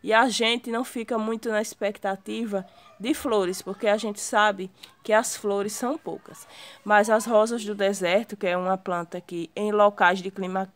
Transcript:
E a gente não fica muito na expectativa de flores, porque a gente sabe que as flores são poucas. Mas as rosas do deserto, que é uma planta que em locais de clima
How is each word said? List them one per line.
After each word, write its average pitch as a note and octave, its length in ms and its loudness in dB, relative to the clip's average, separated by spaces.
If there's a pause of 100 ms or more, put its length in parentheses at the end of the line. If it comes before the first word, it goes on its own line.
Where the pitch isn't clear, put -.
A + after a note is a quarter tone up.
E - 100 -2
a B3+ 160 6
gente A#3 420 0
não A#3 140 -2
fica A#3 340 -6
muito A3+ 320 -4
na G#3+ 100 0
expectativa G#3 1040 -4 (340)
de A#3 140 -2
flores, G3+ 480 0
porque G3 280 -4
a G#3 80 4
gente G#3+ 240 -6
sabe G#3 500 0 (320)
que A3 100 0
as A3 240 2
flores G3+ 360 -2
são C4 260 -4
poucas. - 480 -14 (380)
Mas G#3 260 4
as A3 160 2
rosas A3+ 380 2
do G#3 100 -6
deserto, G3 640 0
que G3+ 100 -4
é F3+ 100 0
uma F#3 220 0
planta F3 420 -6
que E3+ 340 -10
em G#3 180 -2
locais G#3 480 4
de F#3 100 -8
clima F#3+ 460 -6